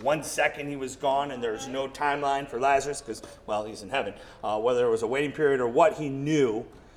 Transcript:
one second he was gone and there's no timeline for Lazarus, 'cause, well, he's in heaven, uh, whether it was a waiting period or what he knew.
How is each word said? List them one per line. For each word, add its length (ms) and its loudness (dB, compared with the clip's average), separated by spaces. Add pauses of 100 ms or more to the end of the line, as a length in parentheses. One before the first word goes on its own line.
one 220 0
second 480 -2
he 60 -6
was 200 -8
gone 360 0
and 100 -8
there's 260 -4
no 180 -4
timeline 600 -2
for 100 -6
Lazarus, 440 2
'cause, 180 -10 (240)
well, 200 -2
he's 180 -12
in 80 -12
heaven, 240 -2 (280)
uh, 160 -2
whether 280 4
it 40 4
was 120 2
a 40 2
waiting 260 0
period 280 2
or 80 2
what 260 6
he 140 -4
knew. 560 2 (320)